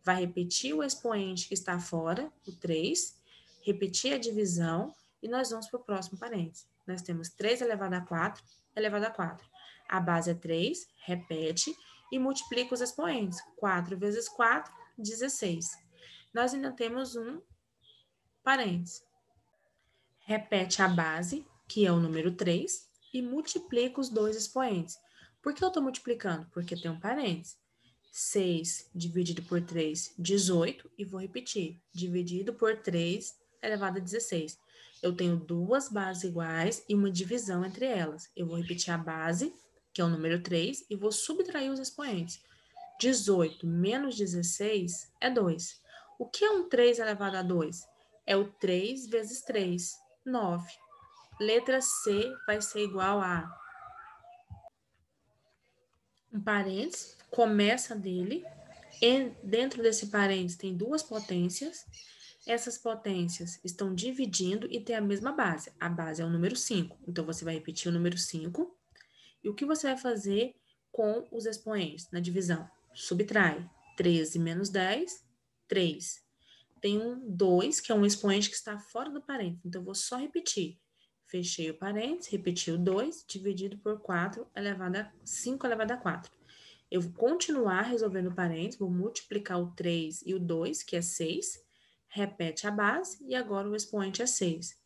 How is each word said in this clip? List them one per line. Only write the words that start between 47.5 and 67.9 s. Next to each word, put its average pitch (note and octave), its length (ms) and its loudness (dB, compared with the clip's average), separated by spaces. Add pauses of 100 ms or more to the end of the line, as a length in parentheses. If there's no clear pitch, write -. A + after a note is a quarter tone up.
É G3 120 4
o G3+ 140 4
três G#3 560 0
vezes A3 360 -2
três, F3+ 560 -2 (260)
nove. F3+ 480 0 (680)
Letra A#3+ 440 4
C A3 500 2 (140)
vai G#3 160 2
ser G#3 220 -2
igual F#3+ 360 2
a F3 340 -2 (2750)
um G#3 80 -4
parênteses, G3+ 760 -2 (140)
começa A3+ 640 4
dele, G3 500 -2 (560)
e B3 300 6 (120)
dentro A#3 400 0
desse A3 240 4
parênteses F#3+ 500 2
tem F#3 200 -6
duas C4 260 -2
potências. G#3 840 -2 (600)
Essas A#3 320 -2
potências F#3 840 -4
estão F#3+ 280 -4
dividindo G#3 760 -2
e A#3 80 -4
têm A3+ 160 -4
a A3 60 0
mesma G#3 320 0
base. G3 480 -2
A E3+ 80 -2
base E3 340 -4
é - 20 0
o E3 60 0
número E3+ 240 2
cinco. - 420 -2 (120)
Então, F3 160 -4
você E3 200 -6
vai E3 100 -2
repetir E3 360 -4